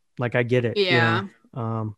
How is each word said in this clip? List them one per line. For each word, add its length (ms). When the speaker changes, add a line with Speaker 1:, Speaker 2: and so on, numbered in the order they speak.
Speaker 1:
Like, 180
I 80
get 220
it, 100
you 100
Speaker 2:
Yeah. 360
Speaker 1:
know? 80
Um, 360